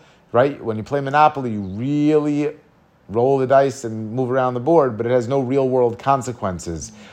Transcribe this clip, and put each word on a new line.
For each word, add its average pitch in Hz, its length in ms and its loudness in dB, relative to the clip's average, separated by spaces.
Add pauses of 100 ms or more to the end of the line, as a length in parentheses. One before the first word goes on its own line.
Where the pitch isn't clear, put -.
(320)
right? 135 320 2
When 110 140 -4
you 110 60 -6
play 143 180 -2
Monopoly, 139 500 2
you 104 100 -4
really 147 960 0 (540)
roll 123 280 2
the 131 80 0
dice 135 380 2
and 110 300 -8
move 127 180 -2
around 127 220 0
the 123 80 -4
board, 135 340 2
but 110 100 -4
it 120 40 -2
has 123 180 0
no 139 140 0
real 131 260 0
world 123 320 0
consequences. 101 920 -4 (200)